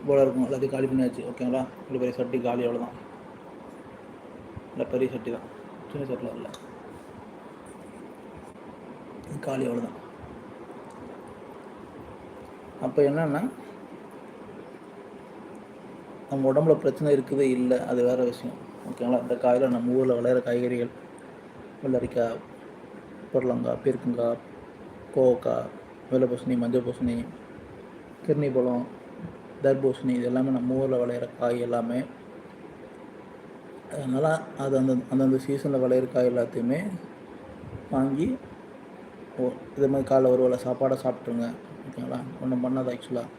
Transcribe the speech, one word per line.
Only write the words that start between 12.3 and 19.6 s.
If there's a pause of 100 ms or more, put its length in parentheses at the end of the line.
அப்ப
என்னன்னா, (3000)
நம்ம
உடம்புல
பிரச்சனை
இருக்குது, (120)
இல்ல, (180)
அது
வேற (100)
விஷயம். (320)
ஓகேங்களா?
இந்த
காயில